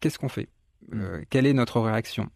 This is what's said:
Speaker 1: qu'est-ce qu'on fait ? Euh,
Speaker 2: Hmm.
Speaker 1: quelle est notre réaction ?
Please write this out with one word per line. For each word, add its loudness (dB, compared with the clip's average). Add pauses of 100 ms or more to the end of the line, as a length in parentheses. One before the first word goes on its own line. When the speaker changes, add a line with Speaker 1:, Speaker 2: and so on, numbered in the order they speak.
Speaker 1:
qu'est-ce -2
qu'on -4
fait ? -8 (460)
Euh, -6
Speaker 2:
Hmm. -10
Speaker 1:
quelle 4
est 6
notre 2
réaction ? -2